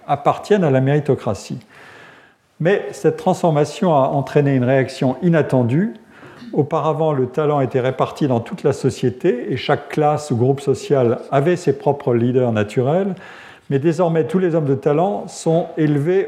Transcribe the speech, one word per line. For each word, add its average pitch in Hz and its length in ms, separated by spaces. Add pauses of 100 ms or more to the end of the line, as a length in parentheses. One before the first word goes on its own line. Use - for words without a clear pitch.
appartiennent 170 560
à 147 80
la 131 80
méritocratie. 135 800 (1000)
Mais 185 300
cette 156 260
transformation 170 760
a 135 140
entraîné 143 480
une 127 80
réaction 131 580
inattendue. 151 720 (600)
Auparavant, 156 580
le 131 160
talent 147 320
était 131 220
réparti 135 460
dans 123 120
toute - 240
la 143 100
société 170 760
et 131 60
chaque - 320
classe 147 420
ou 123 60
groupe 131 240
social 127 580 (120)
avait 151 260
ses 151 200
propres 139 360
leaders 120 400
naturels. 139 640 (540)
Mais 139 80
désormais, 165 480
tous 190 140
les 175 160
hommes 160 100
de 139 80
talent 175 540
sont 165 400 (100)
élevés 156 500